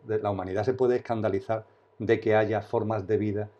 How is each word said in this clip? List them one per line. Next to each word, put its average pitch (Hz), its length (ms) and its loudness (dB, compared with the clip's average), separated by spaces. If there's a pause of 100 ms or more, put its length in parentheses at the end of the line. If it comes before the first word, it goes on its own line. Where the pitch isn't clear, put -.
de, 107 120 0
la 101 120 -2
humanidad 95 320 -4
se 127 100 0
puede 123 240 2
escandalizar 110 680 -2 (340)
de 110 200 2
que 107 160 2
haya 107 260 2
formas 107 440 -2
de 107 120 2
vida 104 320 -2 (100)